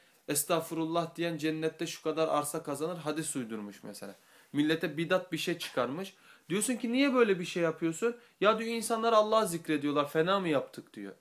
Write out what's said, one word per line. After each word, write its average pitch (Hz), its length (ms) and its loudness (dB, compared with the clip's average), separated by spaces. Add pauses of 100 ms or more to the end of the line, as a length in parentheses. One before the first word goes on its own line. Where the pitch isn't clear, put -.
(280)
estağfurullah 160 880 0
diyen 170 200 -2
cennette 156 500 -2
şu - 160 -10
kadar 156 260 0
arsa 147 340 0
kazanır. 156 340 -4
Hadis 151 400 -4
uydurmuş 107 460 -8
mesela. 101 340 -14 (360)
Millete 151 440 2
bidat 180 360 -2
bir 165 60 -4
şey 170 200 -2
çıkarmış. 143 560 -4 (340)
Diyorsun 214 280 0
ki 226 160 -4
niye 262 220 4
böyle 208 260 4
bir 175 40 -6
şey 170 180 -2
yapıyorsun? 165 540 0 (240)
Ya 214 180 4
diyor 226 120 -4
insanlar 233 420 0
Allah'ı 214 360 6
zikrediyorlar. 147 640 0
Fena 180 300 4
mı 175 80 0
yaptık - 460 -2
diyor. 98 260 -10